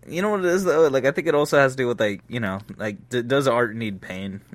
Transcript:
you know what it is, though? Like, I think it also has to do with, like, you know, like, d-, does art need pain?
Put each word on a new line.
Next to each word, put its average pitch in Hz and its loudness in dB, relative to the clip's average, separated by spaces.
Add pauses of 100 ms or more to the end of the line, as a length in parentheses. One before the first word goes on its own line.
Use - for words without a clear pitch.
you 165 -6
know 208 -2
what 208 -2
it 185 0
is, 180 2
though? 160 4
Like, 135 2
I 139 2
think 160 0
it 156 4
also 147 2
has 135 4
to 135 -16
do 127 0
with, 120 -2
like, 101 -2
you 120 -6
know, 98 -4 (180)
like, 107 -8
d-, 123 -2
does 135 0
art 117 0
need 107 -8
pain? 95 -12 (160)